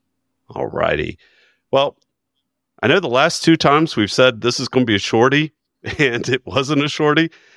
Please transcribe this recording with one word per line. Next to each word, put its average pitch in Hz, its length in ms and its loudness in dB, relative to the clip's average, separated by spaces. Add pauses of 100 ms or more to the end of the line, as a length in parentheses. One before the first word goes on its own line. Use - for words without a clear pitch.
(480)
All - 200 -8
righty. 80 500 -4 (520)
Well, 135 280 -2 (840)
I - 40 0
know 147 140 4
the 170 80 -4
last 135 360 0
two 165 120 4
times 156 400 2
we've 104 160 0
said 127 280 2
this 120 180 -2
is 123 100 -6
gonna 127 180 0
be 110 80 2
a 101 60 2
shorty, 135 520 0 (200)
<laughs> - 260 -14
and 123 320 -2
it - 160 -4
wasn't 139 380 -2
a 151 40 -4
shorty. 151 420 0 (260)